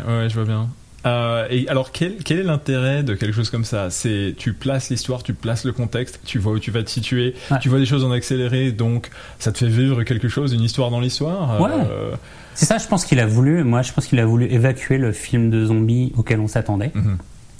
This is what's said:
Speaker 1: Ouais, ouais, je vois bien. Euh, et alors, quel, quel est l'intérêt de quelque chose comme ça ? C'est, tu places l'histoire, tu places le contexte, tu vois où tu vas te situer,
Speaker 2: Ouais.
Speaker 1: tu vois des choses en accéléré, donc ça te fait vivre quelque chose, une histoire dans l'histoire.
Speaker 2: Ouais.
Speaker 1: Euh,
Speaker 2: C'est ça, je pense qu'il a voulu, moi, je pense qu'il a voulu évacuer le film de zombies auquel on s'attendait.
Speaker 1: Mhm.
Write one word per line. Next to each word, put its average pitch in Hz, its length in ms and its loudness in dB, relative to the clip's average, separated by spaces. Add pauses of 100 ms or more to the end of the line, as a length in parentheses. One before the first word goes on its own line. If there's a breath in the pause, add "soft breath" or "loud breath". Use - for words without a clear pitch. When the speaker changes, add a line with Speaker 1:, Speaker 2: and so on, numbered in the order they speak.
Speaker 1:
Ouais, 117 160 0
ouais, 113 60 0
je 110 60 -2
vois 110 100 -2
bien. 110 240 0 (380)
Euh, 117 420 0
et 127 200 0
alors, 131 240 -2
quel, 185 320 -2
quel 165 160 0
est - 20 -2
l'intérêt 139 640 0
de 110 100 0
quelque 104 180 -2
chose 110 180 -2
comme 113 140 -2
ça ? 101 240 -2
C'est, 101 480 -2
tu - 160 -4
places 135 380 -4
l'histoire, 123 320 -4
tu 113 100 -4
places 117 320 -4
le 123 80 -2
contexte, 120 520 -4
tu - 160 -4
vois 107 120 0
où 107 60 0
tu 104 140 -4
vas 117 100 0
te 110 80 -8
situer, 123 440 -2 (180 loud breath)
Speaker 2:
Ouais. 135 80 4
Speaker 1:
tu 139 80 0
vois 131 100 4
des 135 80 4
choses 131 180 2
en 127 60 2
accéléré, 127 640 0
donc 117 380 -2 (280 loud breath)
ça 110 140 0
te - 60 -8
fait 120 100 2
vivre 123 340 4
quelque 113 260 0
chose, 135 240 0
une 117 100 2
histoire 120 280 0
dans 120 100 0
l'histoire. 143 600 0
Speaker 2:
Ouais. 214 120 2
Speaker 1:
Euh, 107 380 -2 (440 loud breath)
Speaker 2:
C'est - 120 0
ça, 220 120 2
je - 100 -6
pense 185 160 2
qu'il 127 160 4
a 110 60 4
voulu, 135 360 4
moi, 123 200 2
je - 100 -6
pense - 140 -2
qu'il 131 120 2
a 113 80 4
voulu 117 240 4
évacuer 131 480 2
le 120 140 2
film 117 380 0
de 110 160 4
zombies 113 500 2
auquel 110 240 2
on 107 80 0
s'attendait. 107 440 -2
Speaker 1:
Mhm. 104 240 0 (440)